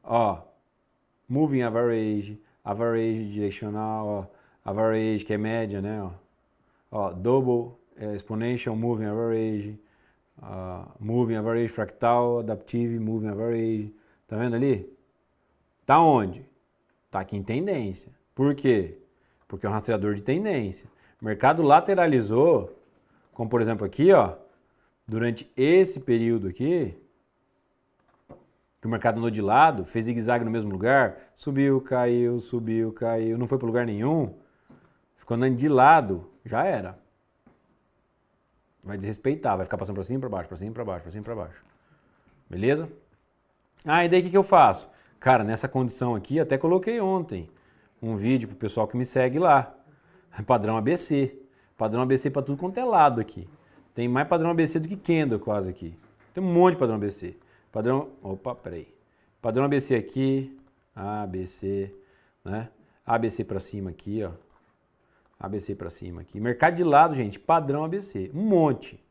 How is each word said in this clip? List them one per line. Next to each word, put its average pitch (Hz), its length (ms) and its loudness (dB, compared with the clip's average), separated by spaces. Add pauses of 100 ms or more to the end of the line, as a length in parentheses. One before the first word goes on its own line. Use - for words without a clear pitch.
Ó, 107 400 0 (840)
moving 139 340 0
average, 110 760 -2 (240)
average 113 680 -2
direcional, 107 760 -6
ó. 101 260 -6 (320)
average, 110 600 0
que - 80 -6
é 107 60 -2
média, 107 420 -4
né, 104 220 -6
ó. 90 80 -8 (800)
Ó, 98 220 -4
double, 120 640 0 (200)
é, 107 180 -8
exponential 110 600 -4
moving 110 320 -2
average, 110 720 -4 (600)
ah, 92 480 -12 (100)
moving 113 380 0
average 113 320 0
fractal, 120 720 0
adaptive 117 580 -4
moving 110 300 -4
average. 110 680 -2 (320)
Tá 110 100 -8
vendo 117 200 -2
ali? 127 340 0 (960)
Tá 147 160 6
onde? 120 440 2 (680)
Tá 98 100 -4
aqui 104 160 -8
em 98 60 -6
tendência. 117 680 -4 (220)
Por 143 200 2
quê? 113 440 2 (480)
Porque - 200 -10
é - 20 -2
um 101 40 -2
rastreador 104 420 -2
de 101 80 -8
tendência. 139 680 -4 (320)
O 110 40 -14
mercado 131 380 2
lateralizou, 151 1120 4 (560)
como 113 160 -8
por 117 120 0
exemplo 107 260 -2
aqui, 160 260 4
ó, 113 220 6 (720)
durante 110 500 -4
esse 170 440 4
período 117 480 0
aqui, 127 480 -2 (1800)
que - 60 -10
o 113 40 -4
mercado 113 280 0
andou 117 120 0
de 107 100 -4
lado, 113 440 4
fez 113 220 -4
zigue-zague 117 380 0
no 113 60 -4
mesmo 110 200 -4
lugar, 113 460 2 (180)
subiu, 135 460 0
caiu, 120 580 0
subiu, 113 540 -2
caiu, 113 460 -2
não 120 80 -2
foi 135 120 0
pra 123 80 -4
lugar 117 200 0
nenhum. 117 480 -2 (880)
Quando 120 200 0
anda 131 120 2
de 139 120 0
lado, 127 600 6 (140)
já 120 200 -2
era. 104 340 -4 (1800)
Vai 98 160 -12
desrespeitar, 110 580 -2
vai 92 80 -4
ficar 87 140 -6
passando 98 160 -6
pra 95 100 -6
cima 123 140 -4
e - 20 -4
pra 131 80 -8
baixo, 95 200 -8
pra 92 80 -14
cima 98 140 -10
e 113 40 -14
pra 120 100 -8
baixo, 90 180 -8
pra 85 100 -16
cima 104 100 -12
e - 20 -14
pra 113 100 -10
baixo. 85 300 -12 (840)
Beleza? 139 420 -2 (920)
Ah, 165 200 2
e 175 40 0
daí 180 120 6
o 175 40 -4
que 180 60 -6
que 185 60 0
eu 196 60 6
faço? 151 480 6 (280)
Cara, 127 240 4
nessa 110 240 -4
condição 123 480 -2
aqui, 117 240 -4
até 147 200 2
coloquei 185 420 0
ontem 170 480 -4 (540)
um 113 120 -4
vídeo 113 340 0
pro - 80 -16
pessoal 107 300 -2
que 123 100 -8
me 123 80 -2
segue 127 340 0
lá. 151 360 4 (340)
<laughs> - 380 -14
Padrão 110 300 2
A 113 40 0
B 143 160 0
C. 139 420 -2 (380)
Padrão 113 260 0
A 127 40 0
B 131 100 4
C 139 140 -2
pra 135 120 -2
tudo 139 160 -6
quanto 190 200 -6
é 254 60 -2
lado 151 360 4
aqui. 90 280 -10 (460)
Tem 120 140 -2
mais 135 180 0
padrão 165 240 2
A 170 40 0
B 165 120 2
C 160 140 -2
do 160 80 -8
que 196 80 -8
Kendo 151 420 0
quase 101 320 -4
aqui. 82 260 -14 (380)
Tem 185 80 -6
um 180 100 0
monte 175 220 6
de 180 60 -8
padrão 113 160 0
A - 20 -4
B 101 120 -2
C. 90 260 -14 (340)
Padrão, 131 400 -2 (120)
opa, 101 320 -10
peraí. 85 380 -14 (480)
Padrão 120 240 0
A 143 40 0
B 143 100 2
C 135 160 0
aqui, 135 600 -2 (380)
A 104 320 -8
B 92 200 -8
C, 98 480 -8 (500)
né? 107 240 -8 (380)
A 117 100 2
B 117 140 0
C 110 140 -6
pra 95 160 -6
cima 95 300 -10
aqui, 104 340 -8
ó. 85 80 -8 (1080)
A 95 100 -12
B 101 120 -6
C 98 140 -10
pra 87 160 -12
cima 85 320 -14
aqui. 104 180 -14
Mercado 123 340 0
de 175 100 -2
lado, 156 300 6
gente, 107 240 -4
padrão 156 460 0
A 160 40 -6
B 190 120 -6
C. 196 320 -8
Um 165 100 -6
monte. 165 680 2